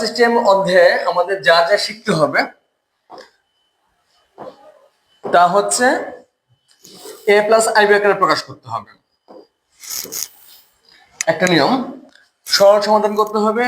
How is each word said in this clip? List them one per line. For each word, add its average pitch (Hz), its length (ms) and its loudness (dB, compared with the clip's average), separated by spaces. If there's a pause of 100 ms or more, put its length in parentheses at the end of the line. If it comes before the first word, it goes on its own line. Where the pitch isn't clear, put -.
সিস্টেম 233 300 0 (200)
অধ্যায়ে 185 400 4 (180)
আমাদের 180 260 -2 (120)
যা 165 100 4 (120)
যা 202 160 2
শিখতে 214 340 -8
হবে 147 200 0 (2750)
তা 180 200 2 (120)
হচ্ছে 202 300 0 (1500)
a 208 40 4 (100)
প্লাস 220 180 2 (120)
আইবি 208 200 2
আকারে 202 240 0
প্রকাশ 156 260 0
করতে - 260 -20
হবে। 107 180 -12 (2500)
একটা 175 220 -2
নিয়ম, 156 180 2 (840)
সরল 202 320 6
সমাধান 208 320 0
করতে 214 260 -2
হবে 220 220 -2